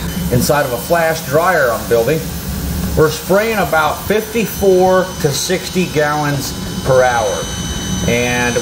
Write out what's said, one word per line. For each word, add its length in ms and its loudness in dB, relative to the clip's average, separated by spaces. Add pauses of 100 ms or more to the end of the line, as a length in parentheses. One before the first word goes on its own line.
(360)
inside 300 2
of 80 -4
a 100 -2
flash 440 0
dryer 440 2
I'm 160 -4
building. 320 2 (800)
We're 120 4
spraying 500 0
about 340 2 (120)
fifty-four 1000 2 (160)
to 100 2
sixty 640 -2
gallons 580 0 (320)
per 200 4
hour. 360 0 (680)
And 520 0